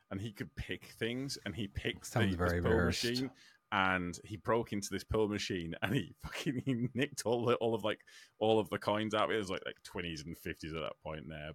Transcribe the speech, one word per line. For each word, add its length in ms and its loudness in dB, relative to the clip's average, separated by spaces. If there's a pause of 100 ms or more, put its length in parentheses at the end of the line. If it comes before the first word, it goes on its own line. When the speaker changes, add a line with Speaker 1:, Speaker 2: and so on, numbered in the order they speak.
(120)
Speaker 1:
and 80 -4
he 120 -6
could 240 -8
pick 300 -6 (140)
things, 460 -4
and 100 -4
he 120 -4
picked 400 -6
Speaker 2:
Sounds 240 4
Speaker 1:
the, 60 0
Speaker 2:
very 220 2
Speaker 1:
the 80 2
pool 100 6
Speaker 2:
rehearsed. 260 2
Speaker 1:
machine, 280 0 (400)
and 520 2
he 140 -10
broke 360 0
into 180 -4
this 120 -4
pool 240 2
machine 560 -2
and 100 2
he 260 -2
<laughs> 40 -20
fucking, 420 -4
he 300 0
nicked 300 -2
all 200 2
the, 100 6
all 200 2
of, 80 -4
like, 160 0 (400)
all 200 8
of 100 0
the 100 0
coins 340 2
out. 180 4
It 60 4
was, 140 0
like, 140 -4
like, 180 -8
twenties 420 -6
and 120 -8
fifties 360 -6
at 80 -2
that 220 -6
point 260 -8
there, 260 -10